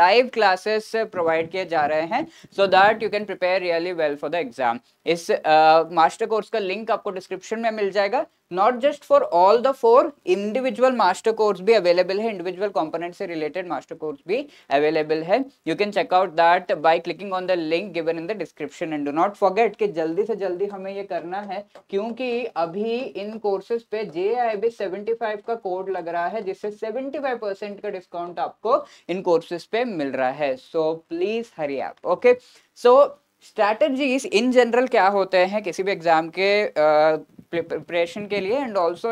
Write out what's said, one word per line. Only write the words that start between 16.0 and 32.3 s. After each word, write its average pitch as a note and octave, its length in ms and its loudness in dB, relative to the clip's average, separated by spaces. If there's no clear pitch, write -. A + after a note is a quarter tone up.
out F3+ 180 -2
that E3+ 340 4
by E3 80 6
clicking F3 320 -8
on F3+ 100 -6
the F#3 80 2
link F#3 240 -2
given E3 240 -4
in E3+ 80 -8
the G#3+ 140 -6
description D#3 540 -10
and C#3+ 120 -4
do C#3+ 100 -6
not G3 220 0
forget G3+ 340 2
कि G#3+ 120 -2
जल्दी E3 360 -2
से A3 120 -4
जल्दी F#3 300 -4
हमें G3 300 -8
ये G3 80 -8
करना F3+ 380 -8
है, G3+ 220 -10
क्योंकि A#3 560 -4
अभी G#3 520 -4
इन G#3+ 400 -10
कोर्सेज G#3 460 -4
पे A3 220 -6
जेआईबी A3 640 -2
सेवेंटी G#3 440 -6
फ़ाइव G#3+ 340 -6
का A#3 80 -4
कोड F#3 220 -6
लग F3+ 180 -6
रहा E3+ 200 -4
है, F#3+ 140 -6
जिससे G3 300 -8
सेवेंटी B3+ 480 -8
फ़ाइव C4 180 -4
परसेंट G3+ 420 -8
का G#3 100 -8
डिस्काउंट F3 500 -10
आपको A3+ 440 -2
इन F#3+ 120 -4
कोर्सेज E3+ 440 0
पे A#3 200 -2
मिल D#3 260 -6
रहा B2+ 200 -2
है। C#3 260 -2
So D#3 320 -2
please G#3 460 -4
hurry C#3+ 220 -4
up, - 240 -4
okay? B3 200 4